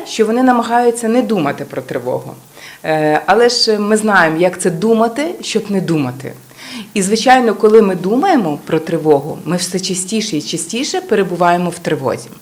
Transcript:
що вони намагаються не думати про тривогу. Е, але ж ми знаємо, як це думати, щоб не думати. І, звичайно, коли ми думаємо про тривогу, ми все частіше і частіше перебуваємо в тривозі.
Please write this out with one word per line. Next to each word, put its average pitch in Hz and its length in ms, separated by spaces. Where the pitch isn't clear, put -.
що - 200
вони 233 180
намагаються 240 640
не 233 140
думати 165 440
про - 160
тривогу. 127 520
Е, 156 420
але 233 240
ж 220 300
ми 208 180
знаємо, 185 400
як 180 240
це 190 80
думати, 226 720
щоб 202 300
не 190 100
думати. 131 520
І, 208 80
звичайно, 220 540
коли 220 260
ми 190 140
думаємо 208 720
про 160 140
тривогу, 156 640
ми 170 120
все 180 220
частіше 185 580
і 143 40
частіше 247 600
перебуваємо 175 680
в 170 100
тривозі. 135 500